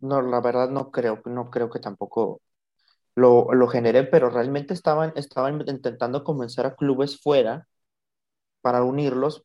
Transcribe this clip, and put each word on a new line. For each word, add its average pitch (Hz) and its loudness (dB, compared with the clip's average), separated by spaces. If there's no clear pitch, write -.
no, 135 -2
la 123 -2
verdad 123 0
no 135 -6
creo, 113 -4
no 123 -10
creo 120 -4
que 120 -10
tampoco 104 -6
lo, 123 6
lo 127 4
generen, 123 2
pero 131 4
realmente 135 -4
estaban, 160 -2
estaban 143 -4
intentando 127 -6
convencer 123 -6
a 131 -6
clubes 139 -2
fuera 139 0
para 123 0
unirlos, 139 -2